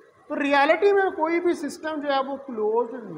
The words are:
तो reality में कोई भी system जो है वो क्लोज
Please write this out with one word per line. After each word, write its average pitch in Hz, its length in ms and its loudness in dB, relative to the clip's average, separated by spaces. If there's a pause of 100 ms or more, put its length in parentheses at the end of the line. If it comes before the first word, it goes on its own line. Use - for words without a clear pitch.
(300)
तो 294 60 -6
reality 285 580 4
में 381 220 2
कोई 330 240 0
भी 349 160 2
system 311 460 -8
जो 285 100 -2
है 269 120 2
वो 269 120 -8 (100)
क्लोज 226 440 -2 (280)